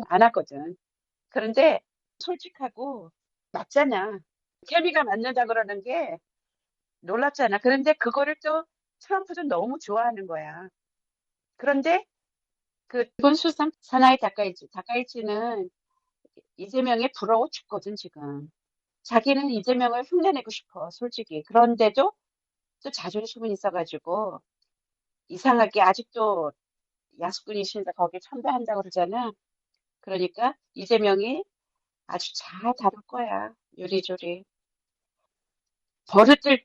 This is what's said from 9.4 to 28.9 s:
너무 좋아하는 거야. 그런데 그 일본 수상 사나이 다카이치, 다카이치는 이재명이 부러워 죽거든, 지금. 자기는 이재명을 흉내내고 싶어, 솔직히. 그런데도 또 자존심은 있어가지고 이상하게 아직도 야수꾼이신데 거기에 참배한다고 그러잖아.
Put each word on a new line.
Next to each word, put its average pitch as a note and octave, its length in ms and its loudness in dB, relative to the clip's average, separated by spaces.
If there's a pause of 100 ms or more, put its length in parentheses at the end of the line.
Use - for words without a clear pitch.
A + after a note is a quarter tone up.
너무 A#3+ 360 -2
좋아하는 A3 460 -4
거야. D#3+ 420 -12 (880)
그런데 C#4+ 480 0 (840)
그 A#3+ 180 -4 (120)
일본 C#4+ 160 4
수상 D#4 360 -2 (100)
사나이 C4 380 6
다카이치, F#3+ 540 -4
다카이치는 A3+ 1000 -6 (840)
이재명이 B3 640 -2
부러워 A3+ 320 2
죽거든, G3+ 460 -10
지금. D3 540 -12 (540)
자기는 C4+ 460 2
이재명을 B3 540 0
흉내내고 D#4+ 460 0
싶어, F3 420 -12
솔직히. E3+ 520 -10
그런데도 A#3 680 4 (720)
또 - 80 -10
자존심은 G#3+ 600 -8
있어가지고 F3+ 880 -4 (880)
이상하게 G#3+ 540 2
아직도 G3 720 0 (680)
야수꾼이신데 F#3+ 720 -8
거기에 F3+ 280 -2
참배한다고 A#3+ 600 -4
그러잖아. F#3+ 500 -4 (680)